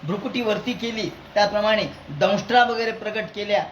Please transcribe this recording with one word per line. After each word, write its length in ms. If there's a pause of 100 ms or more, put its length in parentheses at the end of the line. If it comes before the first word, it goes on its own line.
भ्रुकुटी 380
वरती 320
केली. 360 (240)
त्याप्रमाणे 520 (240)
दंष्ट्रा 540
वगैरे 280
प्रगट 320 (120)
केल्या 360